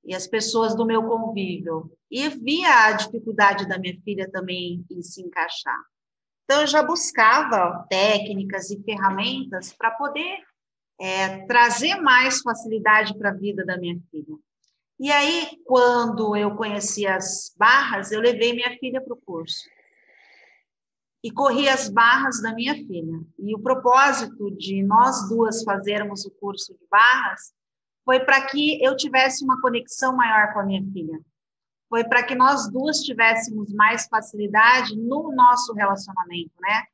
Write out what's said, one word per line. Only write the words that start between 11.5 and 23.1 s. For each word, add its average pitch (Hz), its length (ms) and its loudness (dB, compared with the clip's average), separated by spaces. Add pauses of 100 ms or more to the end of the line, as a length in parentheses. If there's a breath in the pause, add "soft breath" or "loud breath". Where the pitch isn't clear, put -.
mais 262 440 2
facilidade 214 760 0
pra 202 160 -2
vida 196 320 -6
da 180 120 -6
minha 175 220 -8 (100)
filha. 151 280 -14 (600)
E 277 140 -2
aí, 302 540 0
quando 233 720 2
eu 208 180 -2
conheci 208 500 -4
as - 520 -4
barras, 214 560 2
eu 214 80 -2
levei 233 320 2
minha 247 260 -4
filha 262 220 -6
pro 240 160 -12
curso. - 480 -12 (1600 soft breath)
E 233 100 -8
corri 277 360 2
as 262 220 0
barras 233 520 4
da 220 120 -4
minha 247 220 -4
filha. 165 440 -10 (180)